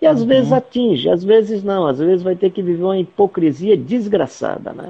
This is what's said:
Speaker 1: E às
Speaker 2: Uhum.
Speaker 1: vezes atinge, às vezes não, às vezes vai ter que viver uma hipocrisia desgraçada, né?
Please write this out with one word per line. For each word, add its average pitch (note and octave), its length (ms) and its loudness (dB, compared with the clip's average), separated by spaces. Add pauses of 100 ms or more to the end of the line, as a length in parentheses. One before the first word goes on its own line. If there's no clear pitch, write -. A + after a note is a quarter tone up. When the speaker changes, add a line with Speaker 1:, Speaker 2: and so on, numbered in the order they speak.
Speaker 1:
E E4 60 0
às D4+ 140 4
Speaker 2:
Uhum. A3+ 80 -2
Speaker 1:
vezes C4 240 2
atinge, A#3+ 580 0
às F3+ 140 0
vezes G#3 400 2
não, G3 220 0
às C3+ 120 0
vezes F3 240 2
vai F#3 140 -2
ter F#3 140 0
que G3 120 -6
viver F3 220 -2
uma F#3+ 140 0
hipocrisia F3+ 760 0
desgraçada, F#3+ 960 -4
né? - 180 -16